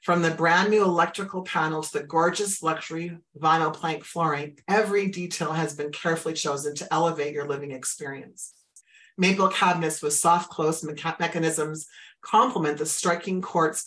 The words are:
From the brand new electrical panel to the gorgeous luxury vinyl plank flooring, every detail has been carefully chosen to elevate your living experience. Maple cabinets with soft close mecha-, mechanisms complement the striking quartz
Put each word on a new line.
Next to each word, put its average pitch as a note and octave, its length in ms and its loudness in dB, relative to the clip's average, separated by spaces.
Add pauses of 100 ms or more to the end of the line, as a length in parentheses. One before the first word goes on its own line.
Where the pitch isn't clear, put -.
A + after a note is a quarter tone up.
From F3 200 2
the E3 100 4
brand E3+ 380 4
new G#3+ 140 6
electrical F#3 600 0
panel D#3 380 -2
to D3+ 180 -4
the D3 40 -10
gorgeous F3 580 0
luxury E3 560 -4 (220)
vinyl D#3+ 340 2
plank D#3 300 -4
flooring, D3 640 -2
every G3+ 400 2
detail F3 460 -4
has D3+ 220 -2
been D3 180 -6
carefully D#3+ 400 -2
chosen D3 420 -4
to - 180 -6
elevate D#3 400 0
your C#3+ 140 -4
living C#3 240 -6
experience. C3 840 -10 (640)
Maple F#3+ 320 4
cabinets E3 540 2
with D3 120 -2
soft F3 360 4
close D#3+ 340 -2
mecha-, D#3 360 -6
mechanisms D#3+ 680 -2 (360)
complement F3+ 580 2
the D#3 80 0
striking F3+ 560 0
quartz D#3+ 440 0